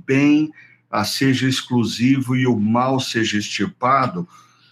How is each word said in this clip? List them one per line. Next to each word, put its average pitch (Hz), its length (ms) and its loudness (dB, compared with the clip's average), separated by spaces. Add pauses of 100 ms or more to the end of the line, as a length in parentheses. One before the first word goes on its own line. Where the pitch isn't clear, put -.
bem, 147 460 2 (400)
ah, 107 140 -2
seja 131 420 0
exclusivo 127 880 0
e 131 100 0
o 117 140 2
mal 123 400 0
seja 110 380 -2
extirpado. 104 920 -2 (440)